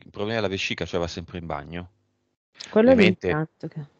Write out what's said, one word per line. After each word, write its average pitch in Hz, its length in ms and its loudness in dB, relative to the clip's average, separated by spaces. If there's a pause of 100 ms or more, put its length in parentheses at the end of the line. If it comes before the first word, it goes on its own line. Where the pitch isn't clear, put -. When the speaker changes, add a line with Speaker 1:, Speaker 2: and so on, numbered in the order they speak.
Speaker 1:
il - 80 -20
problema 107 280 -4
è - 20 0
la 101 60 2
vescica, 95 380 -4
cioè 87 140 -2
va 85 80 0
sempre 90 320 -10
in 85 60 -10
bagno. 80 440 -10 (800)
Speaker 2:
Quello 226 200 6
è - 20 10
Speaker 1:
Ovviamente 190 360 4
Speaker 2:
l'impianto 160 400 -4
che 151 180 -12 (140)